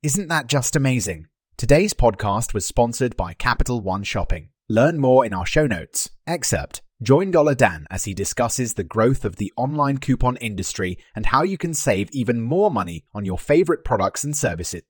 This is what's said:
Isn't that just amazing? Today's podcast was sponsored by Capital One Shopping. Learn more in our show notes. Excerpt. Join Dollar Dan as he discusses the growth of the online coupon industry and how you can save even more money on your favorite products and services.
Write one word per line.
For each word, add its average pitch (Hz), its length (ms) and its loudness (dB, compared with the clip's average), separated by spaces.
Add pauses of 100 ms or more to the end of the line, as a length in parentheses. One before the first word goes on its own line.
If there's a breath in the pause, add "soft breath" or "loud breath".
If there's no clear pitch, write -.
Isn't 156 260 -2
that 151 180 -2
just 139 280 -2
amazing? 107 520 0 (320)
Today's 160 340 4
podcast 110 600 0
was 104 100 -2
sponsored 120 540 -2
by 87 160 -6
Capital - 480 0
One 95 200 -4
Shopping. 90 460 -4 (220)
Learn 143 280 4
more 127 280 6
in 98 80 -6
our 90 100 -4
show 151 220 2
notes. - 420 -6 (180)
Excerpt. - 540 -4 (200)
Join 147 300 4
Dollar 151 240 4
Dan 92 380 0
as 92 140 -6
he 98 60 -6
discusses 113 640 -2
the - 80 -4
growth 117 420 2
of 101 120 -4
the - 200 -4
online 139 420 0
coupon 127 400 2
industry 92 600 -6 (160 soft breath)
and 110 120 -2
how 139 180 4
you 190 120 -2
can 165 160 -6
save 117 380 0
even 120 300 -2
more 170 320 0
money 85 320 -6 (100)
on 104 100 -6
your 92 140 -4
favorite 160 460 2
products 98 400 0
and 147 120 -4
services. 87 540 -4